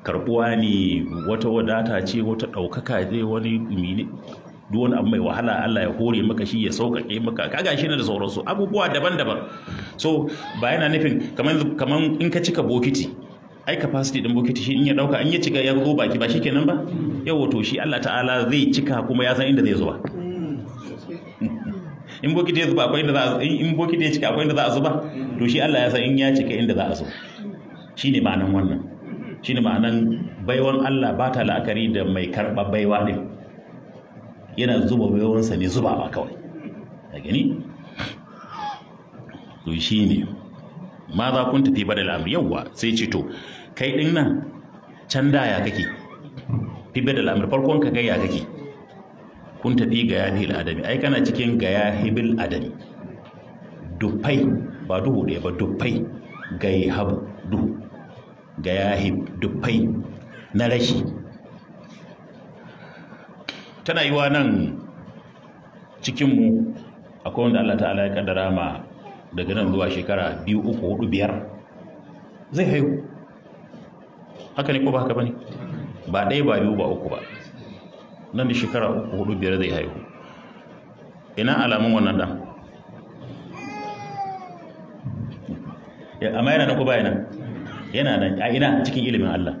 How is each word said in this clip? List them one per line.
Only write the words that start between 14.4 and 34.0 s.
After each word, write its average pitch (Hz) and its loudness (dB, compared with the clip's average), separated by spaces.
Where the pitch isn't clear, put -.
shi 131 0
in 143 6
ya 139 4
ɗauka, 139 2
in 165 4
ya 170 2
cika 139 2
ya 135 4
zo 139 4
baki 113 2
ba 117 2
shi 117 2
kenan 143 2
ba? - 4
Yawwa 151 2
to 110 2
shi 110 -2
Allah 143 0
Ta'ala 123 2
zai 143 4
cika 135 2
kuma 123 2
ya 123 4
san 135 2
inda 135 6
zai 104 4
zuba. 82 0
<laughs> - -6
In 147 2
bokiti 165 2
ya 165 2
zuba 127 4
akwai 147 2
inda 143 2
za 127 4
a, 123 0
in, 156 2
in 160 2
bokiti 165 2
ya 151 4
cika 135 2
akwai 151 2
inda 151 2
za 139 4
a 123 4
zuba, 139 2
to 120 4
shi 139 4
Allah 143 4
ya 123 4
san 120 2
in 135 4
ya 135 6
cika 117 4
inda 107 2
za 95 2
a - 0
zuba. - -6
Shi 135 2
ne 120 4
ma'anan 95 2
wannan. 95 2
Shi 127 -2
ne 123 2
ma'anan 113 2
baiwan 135 4
Allah 131 2
ba 123 2
ta 123 0
la'akari 107 2
da 98 2
mai 92 0
karɓa 101 0
baiwa 104 4
ɗin. 95 0